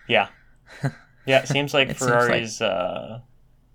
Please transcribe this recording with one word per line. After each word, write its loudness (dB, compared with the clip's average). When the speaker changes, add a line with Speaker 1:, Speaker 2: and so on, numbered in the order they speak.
Speaker 1:
Yeah. 4
Speaker 2:
<laughs> -2
Speaker 1:
Yeah, 6
it -4
seems -2
like 2
Speaker 2:
It -10
seems 0
like 4
Speaker 1:
Ferrari's, -2
uh, -4